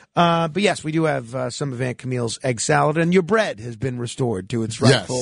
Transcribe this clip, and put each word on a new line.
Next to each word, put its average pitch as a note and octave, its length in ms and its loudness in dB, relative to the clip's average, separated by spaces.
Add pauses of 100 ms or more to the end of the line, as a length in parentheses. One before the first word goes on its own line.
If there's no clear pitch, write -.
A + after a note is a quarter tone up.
(140)
Uh, E3+ 340 2
but E3 140 -4
yes, F3+ 220 0
we D#3 80 -4
do D#3+ 120 2
have, C3 300 -2
uh, B2+ 140 -4
some C#3 240 -6
of A#2+ 80 -8
Aunt B2 160 -2
Camille's B2 460 -4
egg B2 180 -2
salad, D3 380 2
and E3+ 160 2
your F#3+ 80 6
bread F3 380 0
has A#2 160 -10
been B2 220 -4
restored A#2 520 -4
to A2+ 120 0
its A2+ 160 -4
rightful B2+ 440 4